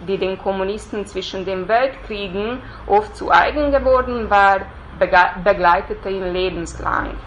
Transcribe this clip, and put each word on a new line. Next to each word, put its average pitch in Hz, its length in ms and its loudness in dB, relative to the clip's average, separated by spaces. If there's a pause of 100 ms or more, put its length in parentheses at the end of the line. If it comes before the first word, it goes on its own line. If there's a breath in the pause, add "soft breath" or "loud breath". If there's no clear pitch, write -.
die 190 100 -2
den 185 220 -2
Kommunisten 196 640 -4
zwischen 190 400 -8
den 185 220 -4
Weltkriegen 220 960 -2 (240 loud breath)
oft - 300 2
zu - 160 0
eigen 285 400 4
geworden 254 580 2
war, 196 300 6 (400)
bega-, 180 420 4
begleitete 185 680 2
ihn 190 240 -4
lebenslang. 180 840 -4 (100)